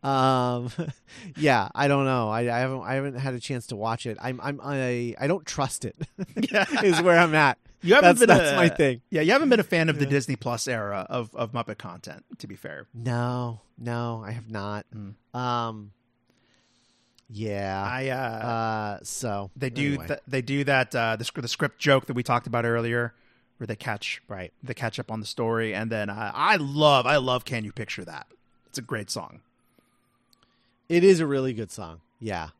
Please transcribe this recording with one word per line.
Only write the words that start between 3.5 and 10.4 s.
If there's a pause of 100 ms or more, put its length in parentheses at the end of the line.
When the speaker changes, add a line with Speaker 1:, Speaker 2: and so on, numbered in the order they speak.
Speaker 1:
to
watch
it.
I'm,
I'm,
I,
I
don't
trust
it.
<laughs>
Speaker 2:
Yeah. (180)
Speaker 1:
Is
where
I'm
at. (240)
Speaker 2:
You
haven't
Speaker 1:
That's,
Speaker 2:
been
Speaker 1:
that's
Speaker 2:
a,
Speaker 1:
my
thing.
Speaker 2:
yeah,
you
haven't
been
a
fan
of
the
Speaker 1:
Yeah.
Speaker 2:
Disney
Plus